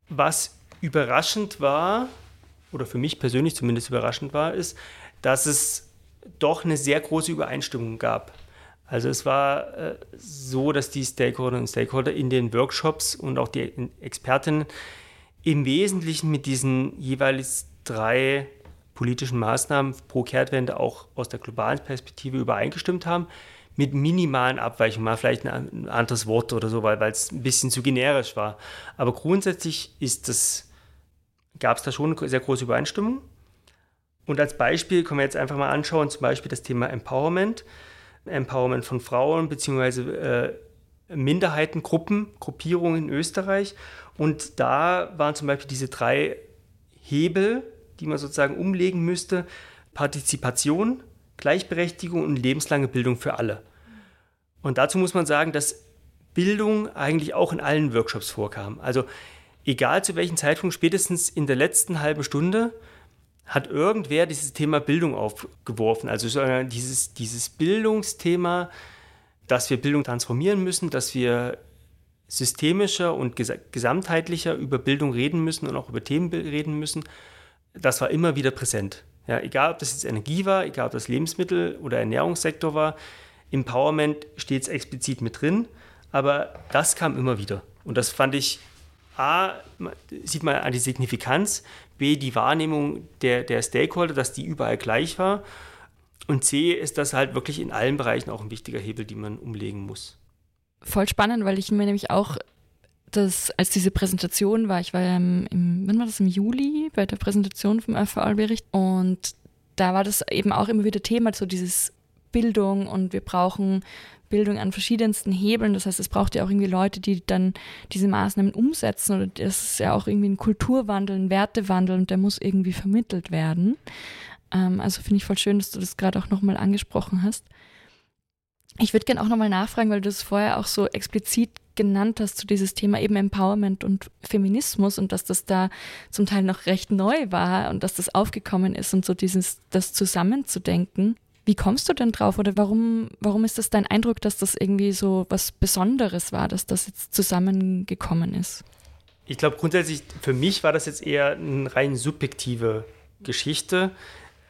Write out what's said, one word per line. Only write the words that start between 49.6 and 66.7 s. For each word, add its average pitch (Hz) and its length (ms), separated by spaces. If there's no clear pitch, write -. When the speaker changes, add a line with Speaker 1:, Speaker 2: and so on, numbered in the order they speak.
Speaker 1:
Partizipation, 147 1120
Gleichberechtigung 170 840
und 151 140
lebenslange 135 500
Bildung 127 300
für 139 200
alle. 107 240
Und 131 160
dazu - 180
muss 185 160
man 170 140
sagen, 151 240
dass 143 340
Bildung 214 640
eigentlich 151 400
auch 170 180
in 160 60
allen 147 340
Workshops 113 380
vorkam. 104 500
Also 127 220
egal 139 400
zu 175 120
welchem 170 220
Zeitpunkt, 160 360
spätestens 175 560
in 151 160
der 139 100
letzten 165 440
halben 147 240
Stunde 196 500
hat 143 220
irgendwer 165 580
dieses 147 280
Thema 151 260
Bildung 147 340
aufgeworfen. 110 960
Also 107 180
so 127 140
dieses, 123 500